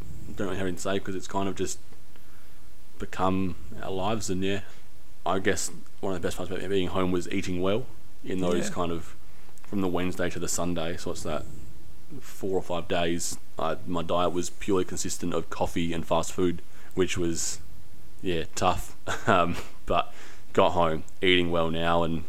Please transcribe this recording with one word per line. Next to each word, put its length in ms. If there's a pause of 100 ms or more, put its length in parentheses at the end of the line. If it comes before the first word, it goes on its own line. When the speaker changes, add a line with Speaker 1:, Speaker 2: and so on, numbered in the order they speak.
(340)
Speaker 1:
"Don't 120
really 100
have 100
anything 100
to 40
say," 180
'cause 160
it's 120
kind 220
of 60
just 240 (1200)
become 560 (260)
our 100
lives. 380
And, 140
yeah, 180 (640)
I 140
guess 320 (300)
one 120
of 80
the 60
best 100
parts 140
about 180
being 200
home 220
was 180
eating 320
well 240 (380)
in 180
those 280
Speaker 2:
Yeah. 60
Speaker 1:
kind 160
of, 240 (480)
from 180
the 60
Wednesday 420
to 100
the 80
Sunday. 500
So 140
it's 120
that 220 (760)
four 380
or 40
five 260
days, 500 (200)
I, 200 (100)
my 160
diet 300
was 180
purely 340
consistent 480
of 160
coffee 440
and 120
fast 280
food, 280 (320)
which 240
was, 420 (600)
yeah, 220 (120)
tough. 460
<laughs> 260
Um, 280 (300)
but 280 (400)
got 200
home, 300 (180)
eating 280
well 220
now, 320
and 260